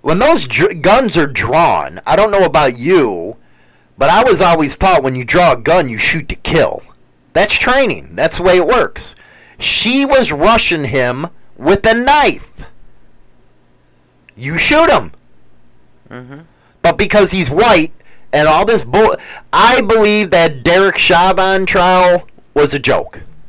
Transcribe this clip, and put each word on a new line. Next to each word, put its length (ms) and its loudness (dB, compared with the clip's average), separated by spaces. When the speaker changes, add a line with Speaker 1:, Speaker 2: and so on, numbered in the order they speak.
Speaker 1:
When 180 -2
those 280 2
dr-, 360 -2
guns 340 2
are 80 0
drawn, 800 -2
I 100 0
don't 140 2
know 160 2
about 320 0
you, 600 -2
but 140 0
I 120 2
was 160 2
always 380 0
taught 240 2
when 140 -4
you 100 -8
draw 280 2
a 40 0
gun, 320 0
you 80 -10
shoot 320 -4
to 60 -8
kill. 480 -2
That's 220 0
training. 600 -2
That's 220 -2
the 60 -6
way 140 4
it 100 2
works. 480 -2
She 480 -2
was 260 2
rushing 520 0
him 440 -4
with 300 0
a 80 4
knife. 680 -2
You 240 -8
shoot 320 2
him. 200 -2
Speaker 2:
Mm-hmm. 300 -18
Speaker 1:
But 160 2
because 320 0
he's 180 -2
white 420 2
and 160 2
all 160 2
this 200 0
bull, 320 0
I 300 2
believe 480 2
that 320 0
Derek 380 0
Chauvin 680 2
trial 640 2
was 220 0
a 40 -4
joke. 420 -4